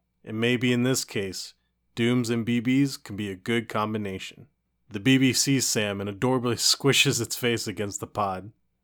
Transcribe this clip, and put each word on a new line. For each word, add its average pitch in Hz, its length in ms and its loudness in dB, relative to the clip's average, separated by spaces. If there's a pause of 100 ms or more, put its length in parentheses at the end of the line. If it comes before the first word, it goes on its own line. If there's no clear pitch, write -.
(240)
And 110 160 -6
maybe 123 320 2
in 120 100 2
this 127 220 0
case, - 500 -8 (400)
Dooms 120 360 2
and 117 140 0
B 120 160 2
Bs 135 400 2
can - 140 -12
be 101 160 -4
a 95 60 -8
good 117 320 -2
combination. 107 800 -6 (420)
The 107 80 -8
B 131 200 4
B 131 140 4
sees 135 360 2
Sam 101 320 -2
and 101 100 -4
adorably 120 460 0
<laughs> - 0 -
squishes 135 680 2
its - 140 -4
face 117 320 0
against 101 320 -6
the - 80 -10
pod. 98 420 -4 (340)